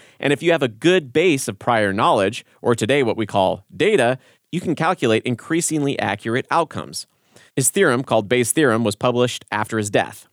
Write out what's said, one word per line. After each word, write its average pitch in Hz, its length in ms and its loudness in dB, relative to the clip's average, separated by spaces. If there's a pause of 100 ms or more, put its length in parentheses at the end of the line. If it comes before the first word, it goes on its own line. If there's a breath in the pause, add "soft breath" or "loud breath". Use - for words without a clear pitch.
(180 soft breath)
And 139 140 0
if 143 100 -2
you 165 100 2
have 151 100 2
a 131 60 0
good 147 440 0
base 156 340 2
of 101 120 -8
prior 107 340 0
knowledge, 113 540 0 (160 soft breath)
or 120 120 2
today 135 280 0
what 113 160 -2
we 110 80 -4
call 92 400 0 (100)
data, 135 400 2 (340 soft breath)
you 175 100 -6
can 170 140 -4
calculate 143 500 0
increasingly 147 720 -4
accurate 107 520 -4
outcomes. - 560 -4 (480 soft breath)
His 135 140 0
theorem, 135 340 2
called 113 280 0
Bayes' 123 220 2
theorem, 120 300 2
was 104 140 -2
published 123 560 0
after 107 240 -4
his 104 140 -4
death. - 420 -2